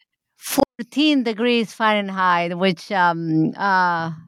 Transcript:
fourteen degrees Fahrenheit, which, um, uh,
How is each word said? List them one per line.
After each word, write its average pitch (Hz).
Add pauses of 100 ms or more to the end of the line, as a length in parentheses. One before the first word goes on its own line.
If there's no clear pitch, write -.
(380)
fourteen 277
degrees 233
Fahrenheit, 190
which, 185
um, 165
uh, 180 (160)